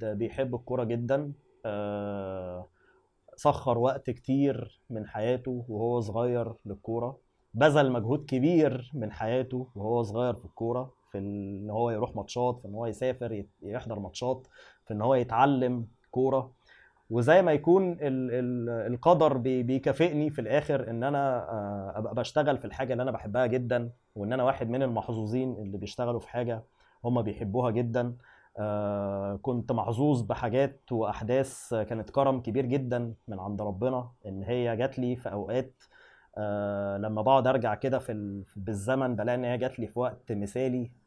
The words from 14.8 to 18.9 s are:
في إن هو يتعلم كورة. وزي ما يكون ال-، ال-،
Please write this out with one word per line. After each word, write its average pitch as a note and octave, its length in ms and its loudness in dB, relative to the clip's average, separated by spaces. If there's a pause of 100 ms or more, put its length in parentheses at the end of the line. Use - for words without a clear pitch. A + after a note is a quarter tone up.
في A2 80 -6
إن G#2 80 -4
هو C3 120 4
يتعلم B2 720 4 (240)
كورة. C3 420 2 (580)
وزي B2 320 8
ما E3+ 100 6
يكون F3 400 6
ال-، E3+ 60 -8 (320)
ال-، A#2+ 640 -2